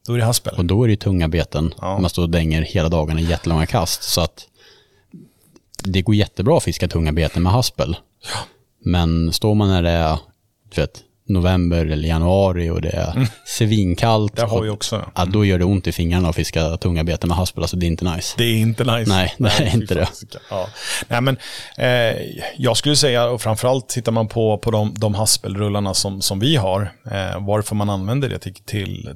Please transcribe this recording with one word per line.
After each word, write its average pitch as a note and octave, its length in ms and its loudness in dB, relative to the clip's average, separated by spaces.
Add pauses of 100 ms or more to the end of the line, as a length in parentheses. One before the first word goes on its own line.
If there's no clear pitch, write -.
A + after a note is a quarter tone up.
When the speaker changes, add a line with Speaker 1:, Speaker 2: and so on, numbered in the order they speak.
Speaker 1:
Då A#2 80 -4
är A#2+ 40 0
det A#2 60 2
haspel. - 320 -2
Speaker 2:
Och F#2 80 2
då F#2+ 180 2
är B2 60 4
det G#2+ 40 4
ju G2+ 40 2
tunga F#2 320 0
beten. D#2+ 520 -2
Speaker 1:
Ja. F#2 180 -4
Speaker 2:
Man F#2 120 2
står F2+ 120 -2
och E2 80 0
dänger D#2+ 320 2
hela E2 260 0
dagarna D#2 320 0
i E2 40 0
jättelånga E2 420 0
kast. - 360 -2
Så - 180 -2
att - 260 -4 (1400)
det F#2+ 180 2
går G#2+ 120 4
jättebra G#2 420 2
att - 60 2
fiska F2 260 -2
tunga D#2+ 240 0
beten E2 300 2
med F2+ 100 4
haspel. - 440 0 (260)
Speaker 1:
Ja. - 160 -8 (460)
Speaker 2:
Men E2 480 2
står G#2+ 220 0
man G#2 140 4
när F#2 140 2
det E2+ 80 2
är, D#2+ 280 2 (560)
du E2 60 -2
vet, - 200 -4 (280)
november F2 580 2
eller D#2 220 0
januari F2 640 2
och E2 120 -2
det D#2+ 80 -4
är E2+ 260 -4
Speaker 1:
Mm. B2+ 100 0 (180)
Speaker 2:
svinkallt. G#2+ 920 2
Speaker 1:
Det A#2 60 -2
har A2+ 200 0
vi G#2+ 60 -4
Speaker 2:
Och G#2 60 -4
Speaker 1:
också. G2+ 300 -6 (100)
Speaker 2:
ja, F2+ 100 0
då G#2 200 2
gör F#2+ 140 4
det F2+ 60 2
ont F#2+ 220 2
i E2+ 60 0
fingrarna F2 360 0
att E2 80 -2
fiska E2 400 -2
tunga E2+ 280 0
beten F2 240 -2
med E2+ 80 0
haspel. - 280 -2
Alltså, E2+ 120 -4
det F2 100 0
är - 20 2
inte E2 160 0 (120)
nice. - 220 -8
Speaker 1:
Det A#2 60 2
är A#2 120 2
inte A2+ 280 0
nice. A2+ 260 0
Speaker 2:
Nej, F#2 240 2
<laughs> - 40 -10
det C3 100 0
är G#2+ 120 2
Speaker 1:
Nej, A#2+ 140 2
Speaker 2:
inte G2+ 200 0
Speaker 1:
fy D#2 60 0
Speaker 2:
det. - 60 0
Speaker 1:
fasiken. - 340 -14 (100)
Ja. G2 180 -6 (400)
Nej, A#2+ 120 0
men, C3 160 0 (420)
eh, B2 380 2 (400)
jag B2 200 0
skulle D3 200 2
säga, A#2+ 320 2
och A#2+ 140 -4
framförallt B2 460 0
tittar A#2+ 240 -2
man A2+ 160 0
på, A2 300 2
på A2+ 120 -4
de, G#2+ 280 0
de G#2 160 4
haspelrullarna G2+ 800 -2
som, G2 260 -4
som F#2+ 200 -2
vi D3 160 2
har, G2 360 0 (180)
eh, F#2 360 -4
varför G#2 280 0
man G#2 160 0
använder A2 380 -2
det F#2 100 -6
till, F#2 160 -12
till, F#2+ 600 -8